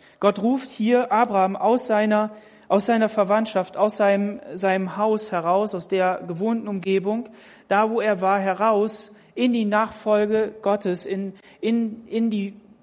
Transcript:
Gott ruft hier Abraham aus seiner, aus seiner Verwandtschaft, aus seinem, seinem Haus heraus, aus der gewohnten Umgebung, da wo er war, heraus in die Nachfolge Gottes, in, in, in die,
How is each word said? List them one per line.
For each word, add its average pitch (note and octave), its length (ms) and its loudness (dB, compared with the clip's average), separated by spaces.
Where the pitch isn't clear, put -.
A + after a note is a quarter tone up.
Gott G3+ 200 2
ruft B3+ 300 0
hier A#3+ 420 0
Abraham G3 440 2
aus A#3 320 0
seiner, G#3+ 420 2
aus G3+ 180 2
seiner A3 240 2
Verwandtschaft, G#3 680 0
aus G#3+ 220 0
seinem, G3+ 420 0
seinem F#3+ 420 -2
Haus G#3+ 360 -2
heraus, F#3+ 420 0
aus F3 140 -8
der F#3 400 0
gewohnten G#3 400 -4
Umgebung, G3 600 -2
da G#3 200 4
wo A3+ 120 -2
er G3+ 200 0
war, F#3+ 180 2
heraus G3+ 760 0
in B3 180 2
die A3+ 140 0
Nachfolge G#3+ 960 0
Gottes, G3+ 460 -2
in, F#3+ 260 -6
in, A3+ 480 -2
in A3+ 220 0
die, G3 260 -4